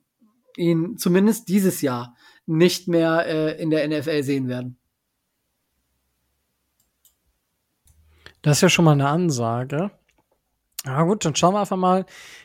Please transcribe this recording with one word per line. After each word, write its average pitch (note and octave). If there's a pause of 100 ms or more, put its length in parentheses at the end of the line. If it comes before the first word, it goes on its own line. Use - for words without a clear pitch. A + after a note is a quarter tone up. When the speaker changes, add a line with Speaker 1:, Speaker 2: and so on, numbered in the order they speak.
(560)
Speaker 1:
ihn E3+
zumindest G3
dieses F#3+
Jahr B2 (320)
nicht E3
mehr, E3
äh, D#3
in D#3+
der D#3
N D3+
F D3+
L D3
sehen C3+
werden. B2 (3500)
Speaker 2:
Das D3
ist -
ja F3+
schon E3+
mal D#3
eine C#3
Ansage. C#3+ (920)
Na C#3
gut, G3+
dann D3+
schauen F3
wir G#3
einfach F#3+
mal, F#3 (380)